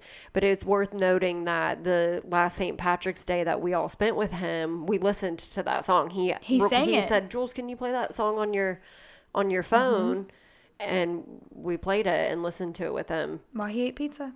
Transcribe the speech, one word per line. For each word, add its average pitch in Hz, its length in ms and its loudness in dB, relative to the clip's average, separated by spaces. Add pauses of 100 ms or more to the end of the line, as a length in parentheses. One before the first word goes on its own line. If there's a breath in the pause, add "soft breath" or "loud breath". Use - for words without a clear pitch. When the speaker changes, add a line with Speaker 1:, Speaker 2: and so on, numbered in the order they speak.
(320 loud breath)
Speaker 1:
But 196 100 0
it's 196 220 2
worth 196 300 0
noting 185 500 2
that 165 400 0
the 175 420 2
last 175 300 2
Saint 175 200 -2
Patrick's 180 460 -2
Day 175 220 0
that 165 160 0
we 175 120 0
all 165 160 0
spent 208 280 0
with 208 160 0
him, 165 540 -4
we 196 120 2
listened 180 400 0
to - 240 -8
that - 220 -2
song. 170 260 4
He 180 300 0
Speaker 2:
He 254 200 2
Speaker 1:
re-, 202 80 4
Speaker 2:
sang 262 180 4
Speaker 1:
he 320 100 4
Speaker 2:
it. 202 80 4
Speaker 1:
said, 190 260 2
"Jules, 247 220 -4
can 247 160 -8
you 247 80 -8
play 247 160 -4
that 254 240 -2
song 214 240 0
on 208 120 0
your, 190 280 0 (520 soft breath)
on 196 180 0
your 185 120 0
Speaker 2:
Mm-hmm. - 80 -10
Speaker 1:
phone?" 226 560 2 (540 soft breath)
And 175 600 -2 (100)
we 170 260 -6
played 196 300 0
it 160 260 2
and 170 100 -4
listened 170 340 -6
to 180 80 -6
it 160 100 -4
with - 140 -6
him. 160 320 -4 (120)
Speaker 2:
While 214 160 -6
he 220 140 -2
ate 254 140 -4
pizza. 285 400 -8